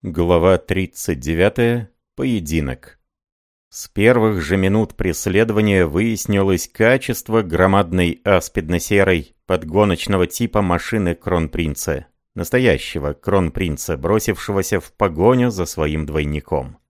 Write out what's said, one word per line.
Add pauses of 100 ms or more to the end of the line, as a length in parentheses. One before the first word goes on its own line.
Глава
тридцать
девятая. (240)
Поединок. (720)
С
первых
же
минут
преследования
выяснилось
качество
громадной
аспидно-серой (100)
подгоночного
типа
машины
Кронпринца. (280)
Настоящего
Кронпринца,
бросившегося
в
погоню
за
своим
двойником. (100)